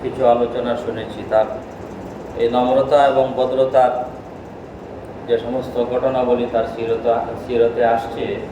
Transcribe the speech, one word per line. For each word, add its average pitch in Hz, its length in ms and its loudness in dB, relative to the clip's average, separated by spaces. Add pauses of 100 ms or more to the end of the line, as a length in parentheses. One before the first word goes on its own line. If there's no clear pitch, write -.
কিছু 123 240 0
আলোচনা 120 480 2
শুনেছি। 110 540 -8
তার 110 160 4 (920)
এই 117 140 2
নম্রতা 135 560 4
এবং 131 280 4
ভদ্রতার 127 680 4 (1200)
যে 117 100 2
সমস্ত 120 540 -2
ঘটনাবলী 123 600 2
তার 113 120 2 (120)
সিরত-, 117 720 -2
সিরতে 117 380 2
আসছে 117 500 0 (160)